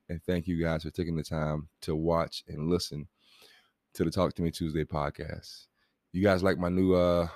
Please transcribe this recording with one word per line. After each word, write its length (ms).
and 160
thank 240
you 120
guys 220
for 80
taking 260
the 60
time 460
to 120
watch 540
and 200
listen 380
to 100
the 60
Talk 240
to 80
Me 80
Tuesday 340
podcast. 840
You 100
guys 200
like 160
my 100
new, 260
uh, 420